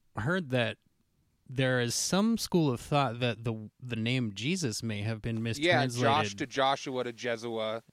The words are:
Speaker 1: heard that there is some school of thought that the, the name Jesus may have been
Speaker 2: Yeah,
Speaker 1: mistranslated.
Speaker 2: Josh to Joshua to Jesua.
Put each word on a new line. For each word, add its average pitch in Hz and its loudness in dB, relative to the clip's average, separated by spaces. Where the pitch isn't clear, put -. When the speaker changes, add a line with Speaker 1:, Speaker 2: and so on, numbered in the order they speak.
Speaker 1:
heard 151 0
that 117 2
there 127 2
is 120 0
some 214 2
school 160 2
of 113 -2
thought 131 0
that 117 0
the, 110 -4
the 120 -6
name 117 0
Jesus 131 -2
may 107 -4
have 110 -4
been 113 -4
Speaker 2:
Yeah, 113 -4
Speaker 1:
mistranslated. 131 2
Speaker 2:
Josh 147 2
to 143 -4
Joshua 135 0
to 123 -6
Jesua. 113 -4